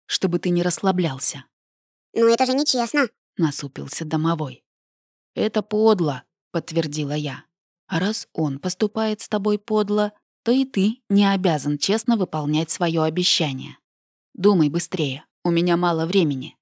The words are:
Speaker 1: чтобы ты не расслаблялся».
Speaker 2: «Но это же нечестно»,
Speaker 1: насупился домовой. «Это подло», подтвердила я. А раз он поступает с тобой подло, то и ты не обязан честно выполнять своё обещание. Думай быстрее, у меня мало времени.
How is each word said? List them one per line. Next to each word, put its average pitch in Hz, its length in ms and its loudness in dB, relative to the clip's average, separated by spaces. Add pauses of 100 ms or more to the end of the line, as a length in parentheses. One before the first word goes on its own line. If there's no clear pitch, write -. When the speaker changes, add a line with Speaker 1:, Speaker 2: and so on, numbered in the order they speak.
Speaker 1:
чтобы 175 320 -2
ты 180 120 -2
не 175 120 2
расслаблялся». 175 840 -2 (680)
Speaker 2:
«Но 233 140 4
это 233 180 4
же 254 60 2
нечестно», 262 560 2 (280)
Speaker 1:
насупился 143 680 -4
домовой. 156 600 -2 (680)
«Это 214 280 -2
подло», 208 600 2 (300)
подтвердила 151 640 -2
я. 147 300 -6 (420)
А 170 140 -2
раз 208 320 -4
он 143 260 -2
поступает 214 600 -2
с - 80 -12
тобой 208 300 0
подло, 208 540 0 (300)
то 233 100 0
и 262 120 2
ты 220 440 0
не 202 220 4
обязан 151 480 0
честно 220 380 0
выполнять 156 540 -2
своё 165 320 0
обещание. 156 760 -2 (560)
Думай 175 340 4
быстрее, 147 560 -4 (200)
у 175 60 0
меня 170 260 2
мало 170 300 0
времени. 160 540 0